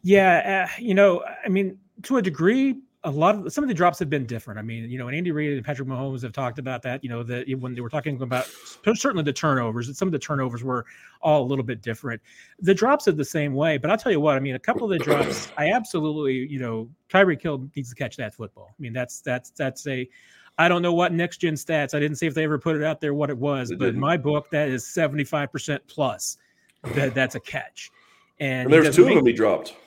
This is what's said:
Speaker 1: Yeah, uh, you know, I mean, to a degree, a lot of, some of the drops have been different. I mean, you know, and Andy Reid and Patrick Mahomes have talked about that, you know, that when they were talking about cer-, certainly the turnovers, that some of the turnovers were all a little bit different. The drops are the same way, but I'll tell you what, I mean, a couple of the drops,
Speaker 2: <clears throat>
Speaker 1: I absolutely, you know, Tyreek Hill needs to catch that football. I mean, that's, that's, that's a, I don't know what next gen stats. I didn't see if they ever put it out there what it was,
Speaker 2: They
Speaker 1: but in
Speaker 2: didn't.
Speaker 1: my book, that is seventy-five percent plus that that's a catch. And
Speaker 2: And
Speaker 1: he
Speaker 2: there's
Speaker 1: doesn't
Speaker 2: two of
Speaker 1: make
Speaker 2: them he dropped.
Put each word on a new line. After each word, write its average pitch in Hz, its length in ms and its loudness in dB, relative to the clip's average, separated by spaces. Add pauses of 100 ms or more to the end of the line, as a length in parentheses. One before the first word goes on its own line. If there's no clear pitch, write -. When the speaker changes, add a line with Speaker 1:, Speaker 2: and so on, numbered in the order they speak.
Speaker 1:
Yeah, 190 680 4
uh, - 120 -12
you 233 120 0
know, 190 300 6 (220)
I 220 40 -2
mean, 190 280 0 (260)
to 262 140 0
a 233 40 4
degree, 220 580 2 (240)
a 160 80 -4
lot 165 240 4
of, 185 180 -8
some 294 100 -2
of 277 40 -2
the 240 60 0
drops 175 260 2
have 151 100 -2
been 139 160 0
different. 110 340 -10
I 107 40 -10
mean, 113 260 -10
you 123 80 -8
know, 120 100 -8
and 135 80 -8
Andy 175 160 -2
Reid 147 220 -2
and 123 120 -6
Patrick 131 220 -6
Mahomes 135 360 -6
have 113 100 -10
talked 127 260 -4
about 127 240 -8
that, 131 200 -6
you 127 60 -8
know, 120 140 -6
that 123 240 -6 (120)
when 127 140 -8
they 120 80 -10
were 117 80 -8
talking 143 320 -4
about 123 240 -2
cer-, - 500 -4
certainly 208 280 0
the 143 100 0
turnovers, 120 540 0
that 135 100 -12
some 190 100 -2
of 180 40 0
the 147 80 -2
turnovers 127 440 -4
were 127 220 -4 (360)
all 151 220 4
a 123 40 -2
little 135 160 -2
bit 113 180 -6
different. 117 400 -8 (380)
The 190 140 4
drops 269 340 4
are 190 60 4
the 151 120 -2
same 147 280 -2
way, 147 240 2
but 151 140 0
I'll 220 60 4
tell 226 140 -2
you 160 80 4
what, 147 160 4
I 131 40 0
mean, 135 160 -4
a 131 40 -6
couple 226 320 -2
of 175 60 0
the 147 60 -2
drops, 143 500 0
Speaker 2:
<clears throat> - 40 -10
Speaker 1:
I 151 140 2
absolutely, 156 640 -2
you 135 240 -6
know, 117 300 -6 (200)
Tyreek 185 320 4
Hill 139 340 -6
needs 127 140 -8
to 120 60 -16
catch 127 220 -8
that 110 160 -8
football. 101 360 -16
I 110 120 -20
mean, 120 120 -10
that's, 123 280 -6
that's, 123 300 -6
that's 135 360 -6
a, 127 220 -6 (500)
I 170 80 4
don't 175 140 2
know 175 120 2
what 175 200 2
next 170 240 -2
gen 165 160 -2
stats. 147 400 -2
I 147 60 0
didn't 151 180 0
see 165 100 -2
if 139 60 -2
they 156 100 0
ever 151 160 0
put 165 160 0
it 151 80 -2
out 156 160 -2
there 147 140 -2
what 143 160 0
it 135 80 -4
was, 131 320 -2
Speaker 2:
They 87 60 -6
Speaker 1:
but 131 100 -2
in 120 60 2
Speaker 2:
didn't. 123 100 -4
Speaker 1:
my 160 160 2
book, 147 320 -2
that 151 200 0
is 127 180 -4
seventy-five 147 640 -2
percent 143 360 -6
plus - 500 -4 (580)
that 135 180 0
that's 131 220 0
a 120 40 -8
catch. - 520 -12 (480)
And 131 220 -2
Speaker 2:
And 127 80 0
Speaker 1:
he 151 40 8
Speaker 2:
there's 156 140 8
Speaker 1:
doesn't 135 160 8
Speaker 2:
two - 40 10
of - 20 6
Speaker 1:
make - 100 6
Speaker 2:
them 135 80 4
he 117 60 6
dropped. 104 420 0 (120)